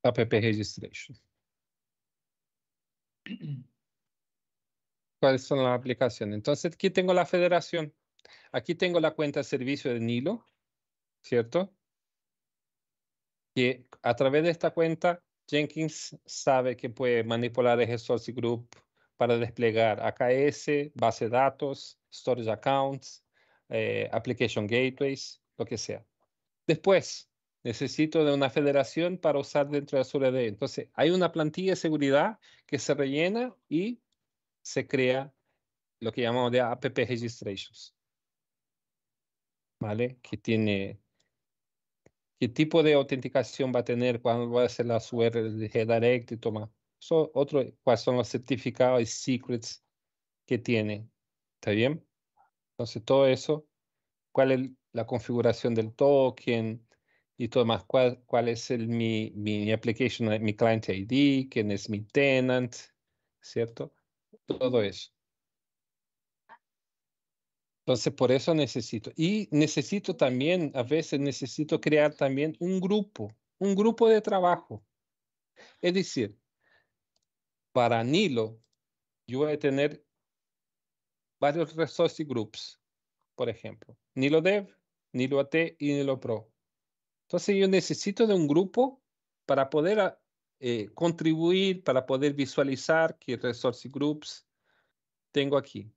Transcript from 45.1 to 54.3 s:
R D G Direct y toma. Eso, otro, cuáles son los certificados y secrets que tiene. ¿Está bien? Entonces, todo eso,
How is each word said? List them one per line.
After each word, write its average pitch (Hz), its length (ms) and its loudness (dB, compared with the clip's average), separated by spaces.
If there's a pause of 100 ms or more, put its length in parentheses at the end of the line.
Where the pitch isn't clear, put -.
R 113 300 0
D 107 180 -6
G 113 160 0
Direct 117 460 2
y 113 60 -8
toma. 107 340 -6 (300)
Eso, 156 320 2
otro, 143 320 2 (180)
cuáles 117 160 4
son 127 160 0
los 123 140 0
certificados 127 720 0
y 117 40 0
secrets - 800 -6 (600)
que 127 120 -2
tiene. 110 520 -2 (460)
¿Está - 160 -4
bien? 123 340 0 (680)
Entonces, 117 300 -8
todo 135 240 4
eso, 139 400 0 (640)